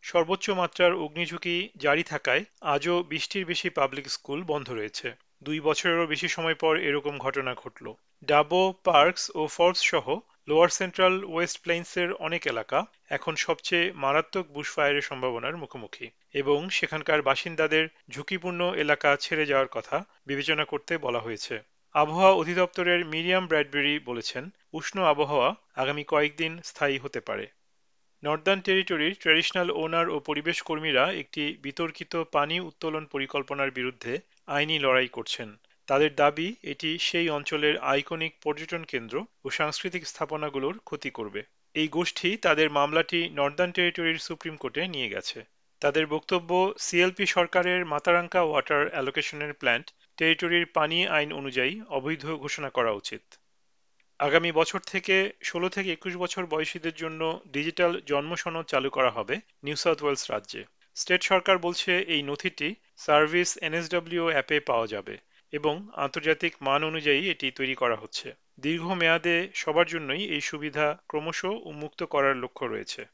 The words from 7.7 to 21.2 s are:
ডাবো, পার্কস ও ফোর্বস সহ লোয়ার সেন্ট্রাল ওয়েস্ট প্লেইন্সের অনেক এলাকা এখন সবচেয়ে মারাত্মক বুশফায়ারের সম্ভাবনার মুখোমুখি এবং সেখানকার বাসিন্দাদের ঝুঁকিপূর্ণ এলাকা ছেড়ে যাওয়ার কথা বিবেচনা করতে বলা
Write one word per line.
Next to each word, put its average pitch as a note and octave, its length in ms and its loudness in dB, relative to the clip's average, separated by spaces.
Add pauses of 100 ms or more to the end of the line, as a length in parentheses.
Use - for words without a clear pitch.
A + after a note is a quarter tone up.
ডাবো, D3+ 380 6 (220)
পার্কস E3 500 6
ও D#3 120 -2
ফোর্বস F3 360 2
সহ D3 240 2 (420)
লোয়ার D#3+ 200 6
সেন্ট্রাল F#3 560 2
ওয়েস্ট E3+ 380 -2
প্লেইন্সের F3 500 -2
অনেক D#3+ 340 -4
এলাকা C3 400 -2 (240)
এখন D3 260 -4
সবচেয়ে F3 560 0
মারাত্মক D#3 540 0
বুশফায়ারের C#3+ 560 0
সম্ভাবনার B2+ 540 -4
মুখোমুখি B2+ 500 -14 (280)
এবং C#3+ 360 0
সেখানকার D#3 520 0
বাসিন্দাদের D#3 680 2 (220)
ঝুঁকিপূর্ণ F3 500 -6 (140)
এলাকা D3 420 2
ছেড়ে D#3 300 -2
যাওয়ার C3+ 220 2
কথা C#3 360 -4 (220)
বিবেচনা C#3+ 380 -2
করতে D#3 340 -4
বলা B2 220 -2